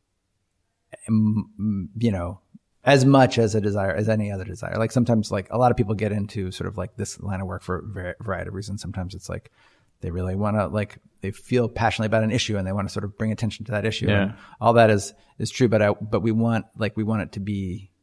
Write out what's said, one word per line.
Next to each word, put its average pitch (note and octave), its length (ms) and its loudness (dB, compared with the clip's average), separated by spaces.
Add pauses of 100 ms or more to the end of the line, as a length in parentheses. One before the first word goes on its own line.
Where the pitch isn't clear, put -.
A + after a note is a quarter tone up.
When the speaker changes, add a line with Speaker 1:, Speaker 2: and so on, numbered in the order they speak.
(1080)
Speaker 1:
m-, G#2+ 500 0
m-, G2 300 -4 (100)
you A2+ 140 2
know, F#2 280 -6 (440)
as C3+ 200 6
much C3 340 6
as A2 160 2
a G#2+ 60 2
desire, G2 320 0
as G#2+ 160 0
any G#2+ 240 0
other F#2+ 120 -8
desire. F2+ 340 -8
Like, A2 140 0
sometimes, A#2 380 2
like, G2 200 -4
a A2 80 -2
lot B2 120 4
of A2+ 60 2
people A2 180 0
get G#2 180 -2
into G#2 400 -4
sort F2 160 -8
of, G2 100 -8
like, F#2 180 -8
this - 240 -8
line F#2+ 200 -6
of G2 60 -6
work F2+ 160 -8
for F2+ 160 -4
a - 40 -8
var-, F#2 380 -10
variety F2+ 280 -6
of E2+ 60 -10
reasons. G2 260 -8
Sometimes F#2 340 -8
it's, - 140 -14
like, F2 220 -10 (500)
they F#2 100 -6
really F#2 260 -4
wanna, G#2 320 0
like, G2+ 300 -4 (220)
they G2 120 -6
feel A#2+ 360 0
passionately A2 380 -2
about A2 160 2
an A2 80 0
issue A2 260 0
and F#2+ 100 -2
they F#2+ 60 -2
wanna G2 160 -2
sort G2+ 160 -6
of G2+ 140 -10
bring A2 140 -2
attention G#2 340 -4
to - 60 -6
that G#2 120 -2
issue. A2+ 240 -2
Speaker 2:
Yeah. G#2 140 4
Speaker 1:
And G2+ 120 0 (260)
all A2+ 140 4
that A2+ 160 10
is, G2+ 220 2 (260)
is G#2+ 120 -4
true, B2 180 2
but G#2+ 140 4
I, G#2 180 6
but G#2+ 200 -2
we A2 120 2
want, A2+ 340 0 (100)
like, G#2 200 -4
we A2 80 -2
want G#2+ 180 0
it D#2+ 100 -8
to G#2+ 80 -8
be, F#2+ 500 -6 (120)